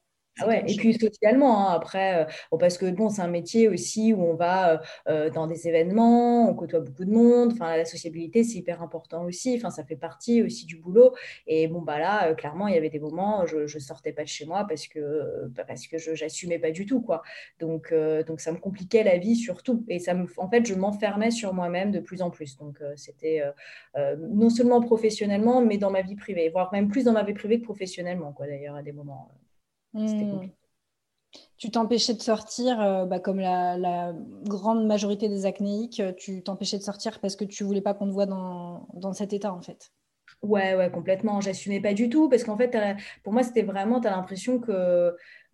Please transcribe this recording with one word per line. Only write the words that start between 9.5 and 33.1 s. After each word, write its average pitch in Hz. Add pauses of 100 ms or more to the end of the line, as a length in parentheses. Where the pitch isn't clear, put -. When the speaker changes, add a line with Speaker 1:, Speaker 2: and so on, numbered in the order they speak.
Speaker 1:
Enfin, 233
ça -
fait 160
partie 226
aussi -
du -
boulot. 240 (320)
Et 160
bon, 170
bah 151
là, 185
euh, 160
clairement, 160
il 190
y -
avait 156
des 151
moments, 175
je, 151
je 147
sortais 147
pas 147
de 147
chez -
moi 185
parce 156
que, -
euh, 147
bah, -
parce 120
que 165
je, 160
j'assumais 156
pas 165
du 175
tout, 240
quoi. 165 (360)
Donc, 160
euh, 156
donc, 160
ça 160
me 175
compliquait 196
la 185
vie 208
surtout. 233
Et 180
ça 180
me, 180 (100)
en 185
fait, 233
je 190
m'enfermais 202
sur 196
moi-même 180
de 175
plus 185
en 175
plus. 156
Donc, 147
euh, 143
c'était, 156
euh, 143 (440)
euh, 143
non 208
seulement 240
professionnellement, 220
mais 208
dans 196
ma 190
vie 190
privée, 170
voire 185
même 202
plus 247
dans 233
ma 214
vie 202
privée 208
que 233
professionnellement, 180
quoi, 143
d'ailleurs, 143
à 143
des 143
moments. 143
Euh, -
c'était 214
Speaker 2:
Hmm. 208
Speaker 1:
compliqué. 190 (1040)
Speaker 2:
Tu 220
t'empêchais 226
de 214
sortir, 233
euh, 190
bah, 180